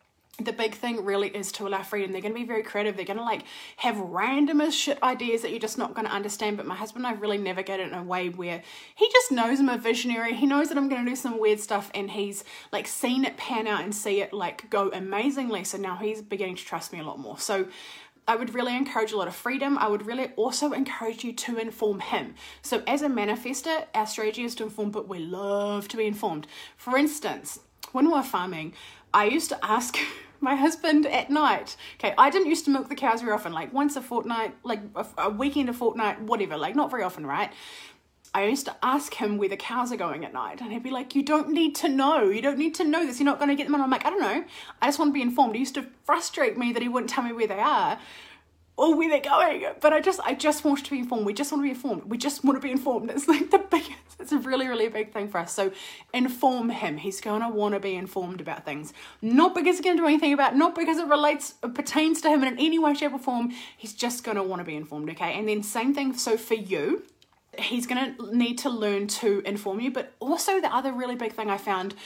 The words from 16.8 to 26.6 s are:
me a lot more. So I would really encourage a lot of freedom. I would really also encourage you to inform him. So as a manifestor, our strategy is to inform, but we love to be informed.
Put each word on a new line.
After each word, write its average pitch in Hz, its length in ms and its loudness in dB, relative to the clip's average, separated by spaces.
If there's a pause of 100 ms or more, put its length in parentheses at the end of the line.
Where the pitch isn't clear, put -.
me 180 60 -12
a 151 60 -8
lot - 140 -10
more. 113 200 -12
So 190 300 -2 (580)
I 226 100 2
would 240 180 -4
really 247 200 -2
encourage 233 380 -2
a 208 60 0
lot 175 100 -2
of 180 80 -10
freedom. 277 400 0
I 220 120 2
would 208 180 0
really 247 300 -4
also 254 360 0
encourage 226 520 -4
you 240 100 -6
to 233 240 -6
inform 214 420 -2
him. - 360 -6 (260)
So - 240 -2
as 285 160 0
a 294 60 0
manifestor, 247 760 -2 (100)
our 214 120 0
strategy 220 380 -4
is 233 120 -6
to 226 60 -6
inform, 208 300 -4
but 208 160 -6
we 185 100 -6
love 202 720 -2
to - 100 -10
be 220 80 2
informed. 202 400 -4 (300)